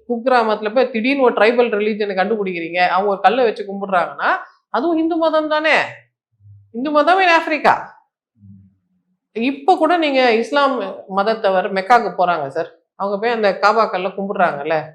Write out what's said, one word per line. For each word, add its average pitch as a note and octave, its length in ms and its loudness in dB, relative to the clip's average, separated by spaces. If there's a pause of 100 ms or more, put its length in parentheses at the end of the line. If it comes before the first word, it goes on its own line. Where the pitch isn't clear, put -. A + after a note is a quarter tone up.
குக்கிராமத்துல A3+ 640 0
போய் B3 160 2
திடீர்னு C4 340 0
ஒரு A#3 100 4
ட்ரைபல் A#3 360 2
ரிலீஜனை G#3 460 -4
கண்டுபிடிக்கிறீங்க, F#3 720 -2
அவங்க F#3+ 240 0
ஒரு F#3+ 80 -2
கல்லை B3 240 4
வச்சு G#3 220 -2
கும்பிடுறாங்கன்னா F#3+ 640 -4 (400)
அதுவும் D#4+ 280 -2
இந்து E4 180 -2
மதம் D#4 320 0
தானே. D4+ 280 0 (960)
இந்து C4 200 -6
மதம் D4+ 280 2
in F#4+ 80 2
ஆப்பிரிக்கா. D4+ 760 0 (1300)
இப்ப C4+ 460 0
கூட D#4+ 200 2
நீங்க C4 360 2
இஸ்லாம் C4 480 0 (340)
மதத்தவர் G3+ 580 0
மெக்காக்கு F#3+ 440 2
போறாங்க E3+ 300 0
சார், D#3 260 -8 (220)
அவங்க G3 240 -4
போய் A#3 160 -2
அந்த G3+ 240 0
காபா G#3+ 260 2
கல்லை F#3 260 -4
கும்பிடுறாங்கல்ல, E3 680 -2 (140)